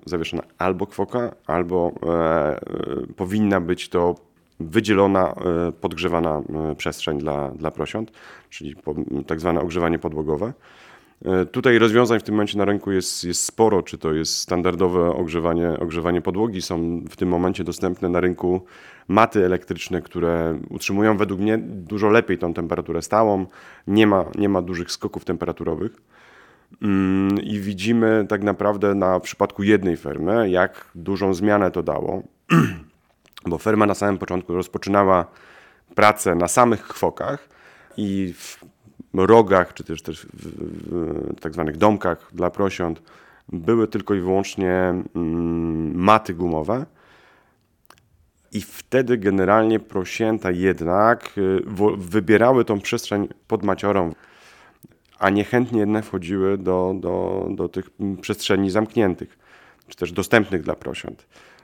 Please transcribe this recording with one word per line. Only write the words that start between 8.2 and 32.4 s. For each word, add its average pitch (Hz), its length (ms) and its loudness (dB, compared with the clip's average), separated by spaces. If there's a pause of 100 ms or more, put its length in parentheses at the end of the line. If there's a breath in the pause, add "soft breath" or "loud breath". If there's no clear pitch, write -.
czyli 71 260 -14
po-, 76 200 -8 (320)
tak 82 120 -6
zwane 82 220 0
ogrzewanie 85 380 -2
podłogowe. 78 540 -4 (680 loud breath)
E, 92 240 0
tutaj 120 340 4
rozwiązań 113 400 4
w - 40 -8
tym 104 120 -2
momencie 104 220 0
na 101 80 0
rynku 101 260 0
jest, 95 320 -4
jest 87 200 -4
sporo, 104 400 2
czy - 140 -14
to 80 160 -2
jest 78 240 -2
standardowe 87 720 0
ogrzewanie, 82 680 -2
ogrzewanie 85 420 -2
podłogi. 95 400 -2
Są 85 480 -4
w - 60 -20
tym 90 140 -2
momencie 92 340 0
dostępne 87 460 -4
na 87 100 0
rynku 90 460 0 (420 loud breath)
maty 104 380 4
elektryczne, 90 560 -2
które 85 580 -2 (100)
utrzymują 104 480 0
według 95 220 -2
mnie 107 180 2
dużo 101 520 -2
lepiej 104 280 4
tą 85 160 -2
temperaturę 85 480 -4
stałą. 104 440 2 (420 loud breath)
Nie 107 200 6
ma, 95 180 4 (100)
nie 101 140 0
ma 92 120 2
dużych 87 300 -6
skoków - 340 -8
temperaturowych. 82 760 -6 (800 soft breath)
Mm, 98 600 2
i 104 180 -4
widzimy 107 680 2
tak 101 140 -2
naprawdę 101 520 0
na 92 240 2
przypadku - 440 -4
jednej 95 340 4
fermy, 82 520 -2
jak 90 360 2 (100)
dużą 95 380 -2
zmianę 101 380 2
to 85 120 -4
dało. 80 400 -4 (280)